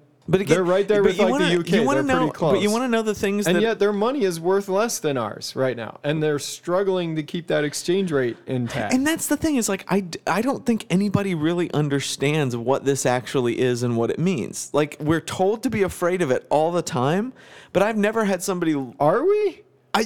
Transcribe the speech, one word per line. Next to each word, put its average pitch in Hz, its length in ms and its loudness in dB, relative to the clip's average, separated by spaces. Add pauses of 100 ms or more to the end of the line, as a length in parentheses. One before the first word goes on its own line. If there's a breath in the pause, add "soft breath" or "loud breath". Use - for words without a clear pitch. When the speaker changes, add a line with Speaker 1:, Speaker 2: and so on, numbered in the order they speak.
(280)
Speaker 1:
But 185 140 2
again, 151 140 4
Speaker 2:
they're 185 80 2
right 185 240 2
there 208 160 4
Speaker 1:
but 202 60 6
Speaker 2:
with, 175 80 -2
Speaker 1:
you 202 60 4
Speaker 2:
like, 208 80 4
Speaker 1:
wanna, 294 140 2
Speaker 2:
the 277 80 2
U 175 100 2
K. 202 180 2
Speaker 1:
you - 40 4
wanna - 180 2
Speaker 2:
They're - 120 2
Speaker 1:
know, - 120 2
Speaker 2:
pretty - 100 -4
close. 156 160 2
Speaker 1:
but - 80 4
you 208 100 2
wanna 247 160 0
know 226 160 2
the 214 100 0
things 202 340 0
Speaker 2:
And 175 100 4
Speaker 1:
that 185 40 2
Speaker 2:
yet 220 180 0
their 208 140 2
money 226 300 0
is 175 160 0
worth 190 280 0
less 208 320 -2
than 143 180 -2
ours - 380 -6
right 123 220 0
now. 113 260 -10
And 151 200 -2
they're 147 160 0
struggling 180 760 -2
to 156 80 -4
keep 165 240 -8
that 151 160 0
exchange 175 480 -2
rate 127 260 0 (100)
intact. 120 460 -2
Speaker 1:
And 262 120 0
that's 311 220 -2
the 294 100 0
thing 311 200 0
is, 214 120 -2
like, 190 180 -4
I 196 140 0
d-, 170 240 -10
I 175 160 0
don't 247 240 -4
think 226 240 0
anybody 196 460 0
really 165 380 0
understands 143 840 0
what 123 280 0
this 135 200 0
actually 123 540 0
is 123 240 2
and 120 140 0
what 117 120 2
it - 100 -2
means. 151 540 -2
Like, 151 260 0
we're 156 220 0
told 208 420 -2
to 262 60 -2
be 220 140 0
afraid 175 380 -2
of 139 100 0
it - 180 -2
all 156 220 2
the 175 100 0
time, 165 520 -2 (400 loud breath)
but 180 100 4
I've 220 140 0
never 214 280 0
had 196 160 0
somebody 170 320 0 (260)
Speaker 2:
Are 180 240 4
we? 403 400 0 (300)
Speaker 1:
I, 220 120 2